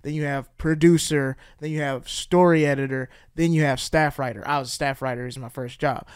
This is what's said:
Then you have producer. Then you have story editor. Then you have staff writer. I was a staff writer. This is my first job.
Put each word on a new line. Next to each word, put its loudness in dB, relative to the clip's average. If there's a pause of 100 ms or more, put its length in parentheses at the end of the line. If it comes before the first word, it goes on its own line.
Then -8
you -4
have -6
producer. 4 (240)
Then -8
you -4
have -4
story 4
editor. -2 (240)
Then 2
you 4
have 0
staff 0
writer. -6
I 0
was -6
a -8
staff -4
writer. -6
This -10
is -14
my -12
first -12
job. -2